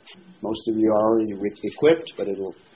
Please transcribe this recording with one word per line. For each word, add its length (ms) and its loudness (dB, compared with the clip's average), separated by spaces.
Most 280 -8
of 60 -2
you 160 2
are 220 4
already 220 0
re-, 180 -6
equipped, 540 2
but 100 -4
it'll 280 -6